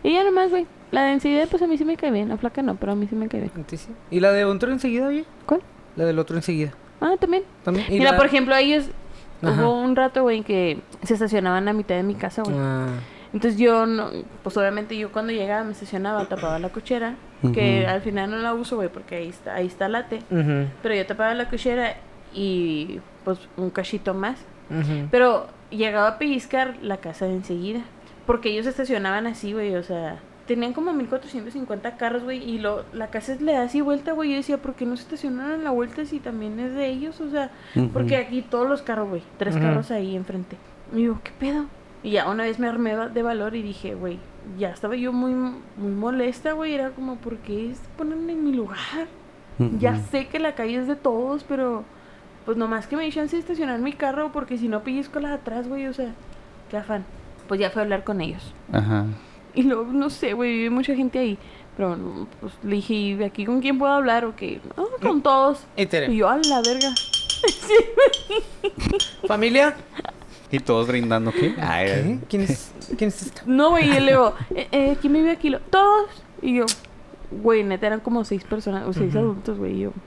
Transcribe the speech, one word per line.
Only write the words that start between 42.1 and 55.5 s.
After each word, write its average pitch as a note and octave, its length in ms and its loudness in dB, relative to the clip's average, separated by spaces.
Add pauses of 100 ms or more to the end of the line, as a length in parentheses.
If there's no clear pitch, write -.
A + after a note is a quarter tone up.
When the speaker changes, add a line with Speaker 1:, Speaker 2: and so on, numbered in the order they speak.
Speaker 1:
ya F3+ 180 2
una A3 140 -2
vez A3+ 160 -2
me A#3+ 80 0
armé A#3 280 0
va-, A3+ 120 -2
de A#3 160 -2
valor A3 320 -2
y A3+ 60 -4
dije, G3+ 340 -8
"Güey", F3+ 240 -6 (400)
ya F#3+ 120 -2
estaba G#3+ 260 -6
yo B3 160 -2
muy, B3 200 0
muy B3 600 -4
molesta, B3 580 -2
güey. D#4 220 -4
Era C4+ 160 -2
como, C4 260 -8
"¿Por A#3 220 -10
qué A3 380 -6
se - 120 -14 (100)
ponen D#4+ 320 -4
en D#4+ 140 -4
mi C#4+ 80 2
lugar? B3+ 560 -4 (500)
Speaker 3:
Ujú. B2 220 2
Speaker 1:
Ya A#3 160 2 (160)
sé C4+ 160 -2
que D#4 120 -6
la D#4 160 0
calle A#3 240 -2
es B3+ 80 -4
de C#4+ 100 -2
todos, C4+ 480 -2
pero, B3 400 -2 (600)
pues, A3+ 120 -2
nomás A3 300 -2
que D4 100 -2
me D#4+ 100 -2
echen D4+ 200 -2
de E4+ 120 -2
estacionar D#4 400 -2
mi C4+ 140 -2
carro, C#4+ 400 -2
porque C#4 240 -6
si A#3 100 -2
no G#3+ 160 -2
pellizco C4+ 380 -4
la C#4+ 80 -4
de D4 60 -2
atrás, A#3+ 340 -8